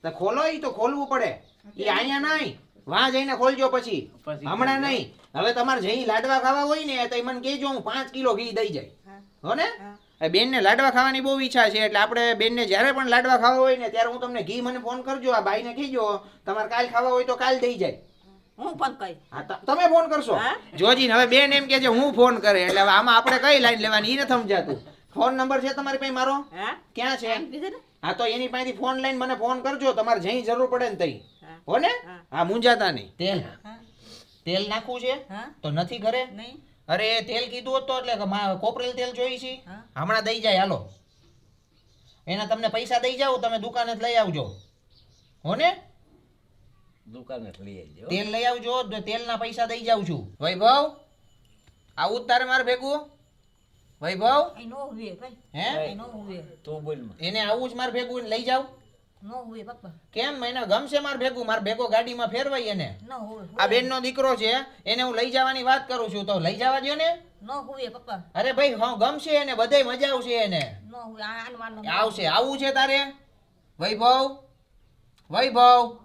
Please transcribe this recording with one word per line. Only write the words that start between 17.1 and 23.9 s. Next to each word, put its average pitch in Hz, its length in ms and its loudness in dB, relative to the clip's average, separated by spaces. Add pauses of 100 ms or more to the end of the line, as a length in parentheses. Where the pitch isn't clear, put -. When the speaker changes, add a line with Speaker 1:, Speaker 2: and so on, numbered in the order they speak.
Speaker 1:
તો 247 120 -2
કાલ 254 220 2
દઈ 240 160 0
જાય. 170 240 -4 (600)
Speaker 3:
હું 294 200 -8
ફોન 262 160 -2
કરી. 185 180 -10 (200)
Speaker 1:
હા, 135 100 -10
ત-, - 240 -10
તમે 339 220 4
ફોન 330 220 6
કરશો? 285 240 0
Speaker 3:
હા. 240 220 -2 (200)
Speaker 1:
જોજી, 247 320 4
હવે 240 180 6
બેન 277 260 6
એમ 277 140 2
કે 262 140 4
છે 262 60 2
હું 247 260 4
ફોન 240 260 6
કરે, 202 240 4
એટલે 185 180 4
હવે 202 100 6
આમાં 226 260 8
આપણે 254 220 4
કઈ 277 200 8
લાઈન 240 220 4
લેવાની 214 280 2